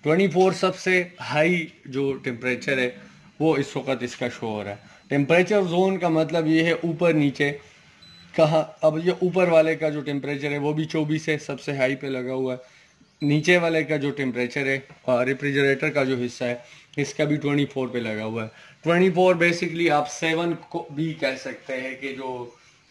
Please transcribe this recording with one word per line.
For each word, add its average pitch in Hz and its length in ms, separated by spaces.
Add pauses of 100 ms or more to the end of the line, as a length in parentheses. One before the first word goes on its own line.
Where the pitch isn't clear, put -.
ट्वेंटी 175 260
फ़ोर 185 260
सबसे 180 460 (220)
हाई 156 440 (220)
जो 139 280
टेम्परेचर 127 640
है 123 100 (520)
वो 156 160
इस 139 200
वक्त 123 260
इसका 123 280
शो - 160
हो 107 160
रहा 101 100
है। 101 60 (320)
टेम्परेचर 175 560
जोन 185 320
का 170 120
मतलब 160 360
ये 160 160
है 165 120 (100)
ऊपर 170 300
नीचे 143 360 (840)
कहाँ। 160 280 (220)
अब 156 140
ये 175 240
ऊपर 180 260
वाले 160 280
का 156 140
जो 147 120
टेम्परेचर 143 500
है 147 60
वो 143 160
भी 156 120
चौबीस 156 420
है, 151 100
सबसे 143 380
हाई 135 180
पे 139 140
लगा 127 240
हुआ 131 200
है। - 260 (440)
नीचे 151 360
वाले 165 260
का 151 120
जो 139 160
टेम्परेचर 131 560
है 135 140 (240)
और 127 200
रेफ्रिजरेटर 139 640
का 135 140
जो 131 120
हिस्सा 123 280
है 120 180 (360)
इसका 143 260
भी 147 120
ट्वेंटी 143 300
फ़ोर 131 220
पे 120 120
लगा 110 240
हुआ 110 180
है। 110 80 (340)
ट्वेंटी 175 260
फ़ोर 180 280
basically 170 540
आप 147 180
सेवन 165 440 (160)
को 170 220
भी 156 220
कह 131 240
सकते 131 360
हैं 131 260
कि 135 120
जो 131 180 (600)